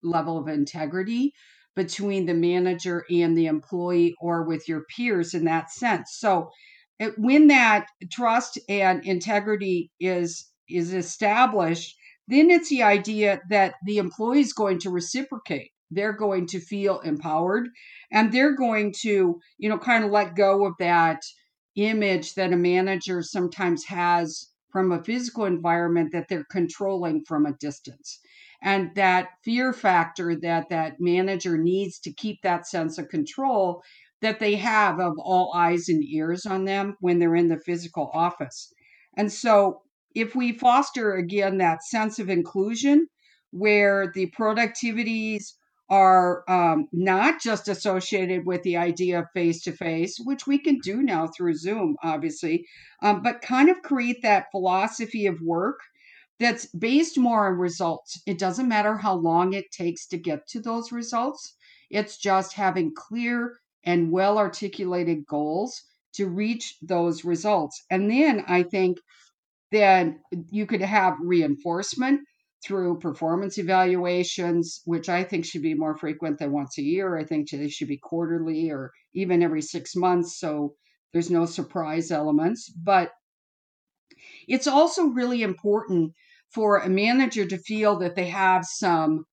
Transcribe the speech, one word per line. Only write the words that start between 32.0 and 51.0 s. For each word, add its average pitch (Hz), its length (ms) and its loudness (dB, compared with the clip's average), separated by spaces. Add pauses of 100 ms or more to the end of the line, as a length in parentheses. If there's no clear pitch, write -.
to 151 120 -10
keep - 300 -8
that 175 240 0
sense 160 300 -4
of 151 120 -10
control 190 760 -2 (380)
that 214 180 -2
they 208 160 2
have 208 460 2
of 175 180 0
all 180 340 0
eyes 170 360 2
and 160 160 2
ears 156 420 -4
on 190 180 -2
them 196 360 -2
when 175 180 2
they're 170 160 4
in 170 140 4
the 165 100 0
physical 170 560 -6
office. 160 580 -4 (440)
And 208 160 0
so 202 500 4 (320)
if 226 220 -2
we 247 160 0
foster, 240 600 2
again, 190 440 -2
that 165 240 2
sense 220 380 -4
of 190 100 -6
inclusion 226 800 2 (420)
where 196 640 2
the 185 160 -2
productivities 220 1200 -4 (360)
are, 185 580 6
um, 170 440 2
not 190 480 2
just 214 280 -4
associated 185 800 -2
with 180 160 -4
the 175 140 -2
idea 175 420 0
of 170 160 -4
face-to-face, 170 920 -4
which 269 220 -6
we 277 120 0
can 285 200 2
do 214 240 -4